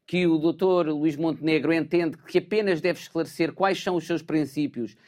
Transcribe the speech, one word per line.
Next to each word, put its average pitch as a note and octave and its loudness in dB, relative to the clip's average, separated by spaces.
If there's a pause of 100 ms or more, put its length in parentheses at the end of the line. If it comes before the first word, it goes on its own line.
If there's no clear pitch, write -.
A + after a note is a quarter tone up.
que F3+ 0
o D#3+ 4
doutor E3+ 2
Luís D3+ 0
Montenegro D#3 0
entende E3 0
que - -2
apenas G3 0
deve E3 -2
esclarecer E3 -4
quais G3 0
são F#3 0
os D#3+ -4
seus E3 -2
princípios C#3+ -4 (120)